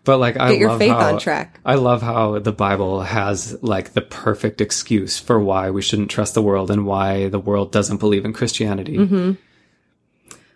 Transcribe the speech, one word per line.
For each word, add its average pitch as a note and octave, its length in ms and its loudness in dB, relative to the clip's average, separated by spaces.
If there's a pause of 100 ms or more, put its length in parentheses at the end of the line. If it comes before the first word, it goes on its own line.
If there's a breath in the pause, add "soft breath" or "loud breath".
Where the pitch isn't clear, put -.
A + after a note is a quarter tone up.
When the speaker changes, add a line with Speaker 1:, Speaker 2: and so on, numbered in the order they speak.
Speaker 1:
But, C3+ 140 6
like, A#2+ 200 2
I B2 140 4
Speaker 2:
Get - 80 4
your A2 100 4
Speaker 1:
love A#2 100 0
Speaker 2:
faith G#3 120 4
Speaker 1:
how, A#2 220 2
Speaker 2:
on - 60 -2
track. - 460 -4
Speaker 1:
I C3 100 2
love B2 260 2
how A2+ 380 0
the G#2+ 120 -2
Bible G2 520 0
has, G2+ 600 -4
like, G2+ 300 -2
the - 80 0
perfect - 600 -4
excuse G#2 560 -2
for A#2 220 0
why F#2+ 300 0
we G2 120 -2
shouldn't G#2 300 -2
trust - 220 -4
the A#2 100 2
world G2 280 2
and G#2 140 0
why G2 440 0
the G2 100 -2
world G2+ 320 -2
doesn't G#2 300 0
believe G#2 240 2
in A2 80 -6
Christianity. G#2+ 640 -4
Speaker 2:
Mm-hmm. F#3+ 340 2 (1200 loud breath)